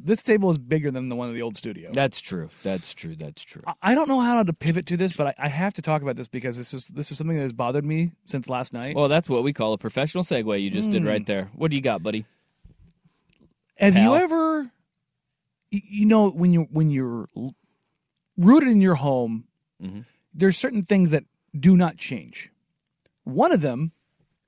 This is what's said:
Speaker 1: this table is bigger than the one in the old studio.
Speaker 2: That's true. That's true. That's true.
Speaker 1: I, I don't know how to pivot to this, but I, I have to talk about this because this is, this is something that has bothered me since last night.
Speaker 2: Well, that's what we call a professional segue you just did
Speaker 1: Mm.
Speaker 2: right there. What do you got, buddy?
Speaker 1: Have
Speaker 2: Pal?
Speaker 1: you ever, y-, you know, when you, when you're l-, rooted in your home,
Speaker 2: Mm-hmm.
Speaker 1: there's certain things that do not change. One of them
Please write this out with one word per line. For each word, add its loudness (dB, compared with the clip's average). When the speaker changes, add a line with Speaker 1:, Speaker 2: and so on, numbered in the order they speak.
Speaker 1:
this -2
table 2
is 2
bigger -2
than -6
the -6
one -6
in -10
the -8
old -8
studio. -12
Speaker 2:
That's -2
true. -10
That's -6
true. -14
That's -16
true. -20
Speaker 1:
I, -8
I 2
don't 0
know 2
how 2
to 0
pivot -2
to -4
this, -2
but -2
I, -6
I -4
have -4
to -10
talk -2
about -6
this -12
because -8
this -10
is, -12
this -10
is -6
something -4
that -4
has -6
bothered -2
me -2
since -8
last -6
night. -8
Speaker 2:
Well, 2
that's 2
what 2
we 0
call -2
a -2
professional -4
segue -2
you -2
just -2
did 0
Speaker 1:
Mm. 0
Speaker 2:
right -2
there. -4
What -2
do -2
you -8
got, -2
buddy? -4
Speaker 1:
Have 6
Speaker 2:
Pal? 8
Speaker 1:
you 4
ever, 0
y-, -4
you 0
know, 6
when 4
you, 2
when 2
you're -4
l-, -10
rooted 6
in 6
your 4
home, -2
Speaker 2:
Mm-hmm. -12
Speaker 1:
there's 2
certain -2
things 2
that 0
do 6
not 0
change. -12
One 0
of 4
them -4